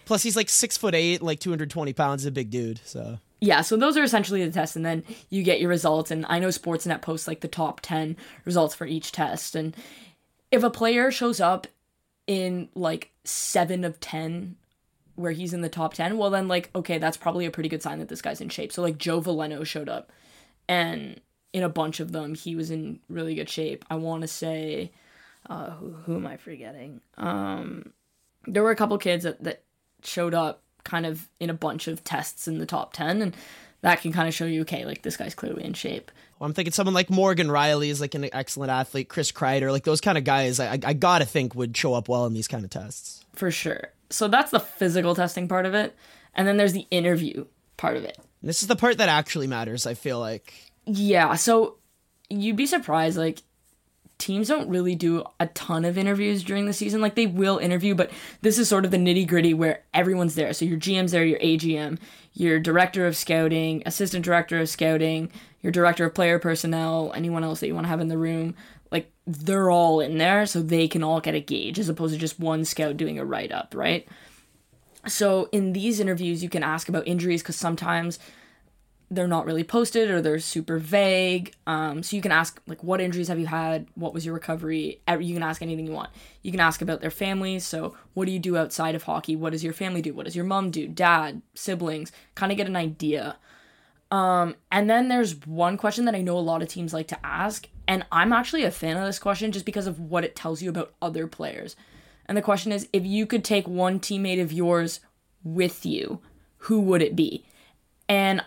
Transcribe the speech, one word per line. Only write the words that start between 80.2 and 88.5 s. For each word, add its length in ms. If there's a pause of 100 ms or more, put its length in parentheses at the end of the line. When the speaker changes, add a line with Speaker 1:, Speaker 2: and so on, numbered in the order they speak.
Speaker 2:
they're 180
super 380
vague. 760 (120)
Um, 380
so 120
you 60
can 100
ask, 360
like, 160
"What 180
injuries 260
have 120
you 80
had? 480
What 180
was 100
your 120
recovery?" 720
Ev-, 160
you 100
can 80
ask 220
anything 240
you 60
want. 180 (320)
You 80
can 80
ask 220
about 200
their 80
families. 560
So 300 (180)
what 120
do 60
you 60
do 180